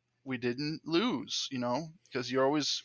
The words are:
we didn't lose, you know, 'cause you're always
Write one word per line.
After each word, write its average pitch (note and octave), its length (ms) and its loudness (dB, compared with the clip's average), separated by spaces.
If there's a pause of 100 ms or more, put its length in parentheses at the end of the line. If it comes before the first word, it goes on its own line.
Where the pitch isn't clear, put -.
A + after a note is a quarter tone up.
(240)
we C3 140 -4
didn't B2+ 480 -2
lose, E3+ 640 0
you C3+ 80 -4
know, B2 300 0 (240)
'cause B2+ 180 -2
you're C3 140 4
always C#3+ 400 2